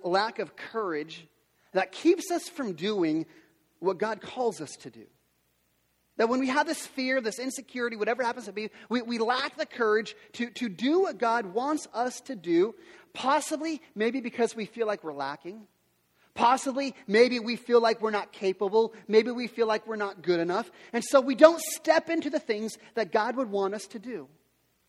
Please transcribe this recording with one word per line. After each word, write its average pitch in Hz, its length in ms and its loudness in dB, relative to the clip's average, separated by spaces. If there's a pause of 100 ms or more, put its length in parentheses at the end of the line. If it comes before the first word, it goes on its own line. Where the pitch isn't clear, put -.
lack 202 380 0
of 175 160 -8
courage 165 720 -8 (420)
that 185 220 -2
keeps 349 400 2
us 339 160 -4
from 233 240 -6
doing 165 540 0 (520)
what 185 180 -2
God 208 240 -4
calls 233 400 -4
us 147 200 -10
to 135 100 -16
do. 110 160 -20 (1120)
That 226 120 2
when 254 120 2
we 262 80 0
have 294 180 2
this 320 180 -4
fear, 262 360 -2
this 214 180 -6
insecurity, 247 560 -6
whatever 226 300 -2
happens 240 220 -4
to 196 60 -12
be, 208 180 -6 (180)
we, 240 140 0
we 233 160 -4
lack 254 380 0
the 311 100 -4
courage 214 500 0 (160)
to, 240 180 -6
to 240 180 -6
do 269 340 2
what 302 160 -2
God 233 280 2
wants 262 480 -2
us 240 280 -4
to 269 120 -10
do, 175 400 2 (380)
possibly 294 680 -2 (140)
maybe 226 260 -2
because 233 360 -2
we 226 80 -6
feel 220 240 -4
like 208 160 -4
we're 156 80 -8
lacking. 156 560 -8 (640)
Possibly, 262 600 2 (120)
maybe 240 340 6
we 226 160 -4
feel 240 240 4
like 226 220 2
we're 214 80 0
not 202 200 -2
capable. 208 600 0 (160)
Maybe 226 220 6
we 240 160 -4
feel 226 200 -2
like 214 200 0
we're 220 100 -8
not 196 240 -4
good 175 180 2
enough. 175 320 -2 (220)
And 233 100 -2
so 277 160 4
we 269 160 2
don't 311 280 8
step - 480 0
into 330 180 -2
the 294 100 -4
things 214 380 -4 (160)
that 214 180 -4
God 226 260 0
would 247 140 -4
want 196 220 -2
us 208 140 -10
to - 120 -16
do. 190 300 -12 (600)